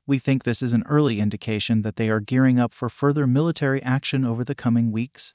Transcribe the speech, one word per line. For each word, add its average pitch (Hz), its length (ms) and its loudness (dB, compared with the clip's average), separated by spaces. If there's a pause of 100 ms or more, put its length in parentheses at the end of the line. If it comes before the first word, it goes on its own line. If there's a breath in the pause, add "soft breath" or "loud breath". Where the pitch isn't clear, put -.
we 139 100 0
think 135 280 0
this 120 180 -2
is 120 100 -2
an 113 140 2
early 147 320 2
indication 107 640 -2
that 104 140 -6
they 113 120 -2
are 110 120 0
gearing 127 400 2
up 120 120 0
for - 160 -6
further 143 380 0
military 139 560 0
action 131 420 -2
over 117 200 -2
the 139 100 -6
coming 117 380 0
weeks, - 420 -6